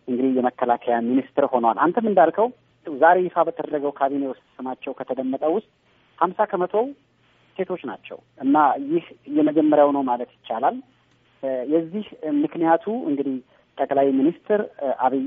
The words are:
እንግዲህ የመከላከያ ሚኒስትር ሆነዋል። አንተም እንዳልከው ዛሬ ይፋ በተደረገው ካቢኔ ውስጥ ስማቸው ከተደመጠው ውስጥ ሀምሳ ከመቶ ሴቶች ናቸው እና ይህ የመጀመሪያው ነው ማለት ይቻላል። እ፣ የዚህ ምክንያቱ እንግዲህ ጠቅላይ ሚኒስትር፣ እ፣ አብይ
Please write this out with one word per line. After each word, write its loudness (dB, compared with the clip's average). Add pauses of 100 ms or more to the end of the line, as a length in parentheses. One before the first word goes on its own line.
እንግዲህ 0
የመከላከያ 0
ሚኒስትር 0
ሆነዋል። 2
አንተም 0
እንዳልከው 4 (400)
ዛሬ 4
ይፋ -6
በተደረገው -4
ካቢኔ -2
ውስጥ -10
ስማቸው -12
ከተደመጠው -4
ውስጥ -6 (500)
ሀምሳ 0
ከመቶ -2 (800)
ሴቶች -6
ናቸው -14 (220)
እና 2 (280)
ይህ -2 (280)
የመጀመሪያው 4
ነው 0
ማለት -4
ይቻላል። -4 (680)
እ፣ -4 (200)
የዚህ -2 (300)
ምክንያቱ 0 (180)
እንግዲህ -4 (420)
ጠቅላይ 0
ሚኒስትር፣ 0 (140)
እ፣ -6 (100)
አብይ 0